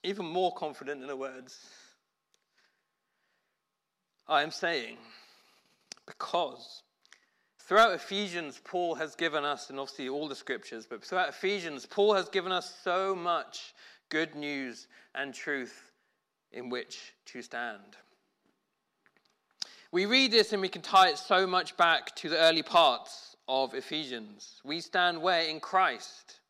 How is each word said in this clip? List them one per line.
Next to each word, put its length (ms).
even 220
more 280
confident 480
in 60
the 80
words 440
I 160
am 80
saying? 460
Because 800
throughout 320
Ephesians, 720
Paul 300
has 200
given 300
us, 240
and 100
obviously 300
all 180
the 80
scriptures, 500
but 160
throughout 280
Ephesians, 560
Paul 300
has 120
given 240
us 320
so 320
much 580
good 260
news 520
and 180
truth 580
in 180
which 440
to 140
stand. 380
We 120
read 260
this 200
and 100
we 60
can 140
tie 280
it 80
so 300
much 300
back 400
to 100
the 100
early 260
parts 760
of 260
Ephesians. 920
We 160
stand 400
where? 220
In 180
Christ. 880